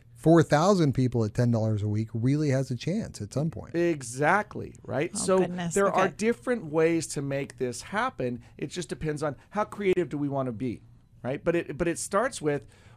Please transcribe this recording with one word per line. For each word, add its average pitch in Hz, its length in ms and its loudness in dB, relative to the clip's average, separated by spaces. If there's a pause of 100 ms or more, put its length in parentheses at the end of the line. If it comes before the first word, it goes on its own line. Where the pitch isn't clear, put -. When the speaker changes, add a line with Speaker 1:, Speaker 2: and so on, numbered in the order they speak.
(140)
Speaker 1:
Four 160 300 6
thousand 160 500 4
people 123 300 2
at 107 100 -2
ten 123 180 2
dollars 110 320 0
a 107 40 0
week 107 260 -2
really 139 360 0
has 131 200 0
a 127 60 -4
chance 180 460 -6
at 101 100 -10
some 156 180 -2
point. - 260 -10
Speaker 2:
Exactly, 151 1080 0
right? 131 300 -2
Speaker 3:
Oh, 208 40 -10
Speaker 2:
So 185 220 2
Speaker 3:
goodness. 175 340 -2
Speaker 2:
there 196 180 2
are 190 160 2
Speaker 3:
Okay. 185 100 -8
Speaker 2:
different 233 480 -2
ways 160 420 2
to 151 140 -6
make 139 380 -6
this 123 240 -4
happen. 160 580 -4 (160)
It 151 140 -6
just - 180 -8
depends 147 340 -6
on 147 120 -2 (160)
how 208 120 -2
creative 185 460 0
do 151 80 -6
we 143 100 -2
wanna 135 240 -2
be, 113 300 -6 (420)
right? 139 200 -4
But 170 120 2
it, 156 220 -4
but 170 100 -2
it 165 100 -2
starts 220 440 -2
with, 147 220 -2 (340)